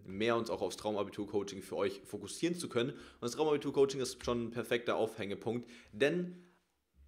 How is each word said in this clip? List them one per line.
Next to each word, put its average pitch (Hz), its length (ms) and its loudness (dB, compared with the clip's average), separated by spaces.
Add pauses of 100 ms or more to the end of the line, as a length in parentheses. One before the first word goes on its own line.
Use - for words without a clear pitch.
mehr 110 300 2
uns 113 120 0
auch 98 140 -2
aufs 90 160 -2
Traumabitur-Coaching 101 840 -2
für 87 160 -6
euch 95 300 0
fokussieren 107 500 -2
zu 165 140 -6
können. 123 220 2
Und - 280 -18
das 120 120 -4
Traumabitur-Coaching 139 680 4
ist - 240 -6
schon 120 200 0
ein 113 60 -4
perfekter 120 460 0
Aufhängepunkt, 110 720 -2 (240)
denn 160 500 2 (640)